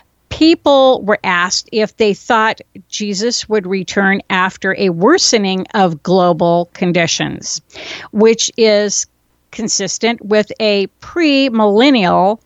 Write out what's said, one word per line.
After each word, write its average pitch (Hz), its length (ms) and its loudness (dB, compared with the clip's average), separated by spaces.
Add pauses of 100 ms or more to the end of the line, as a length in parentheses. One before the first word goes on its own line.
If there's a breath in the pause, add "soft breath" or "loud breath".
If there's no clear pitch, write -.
(280 loud breath)
People 285 760 2
were 202 220 -2
asked 180 480 -2
if 214 240 -4
they 208 180 0
thought 220 460 -2 (280)
Jesus 208 600 -6
would 214 180 -2
return 190 640 -2
after 190 460 -2
a 196 140 0
worsening 190 840 0
of 180 300 0
global 175 680 2
conditions, 165 880 -4 (520 loud breath)
which 226 440 2
is 208 500 0 (440)
consistent 220 760 -4
with 208 360 0
a 202 260 0 (160)
premillennial 226 1400 2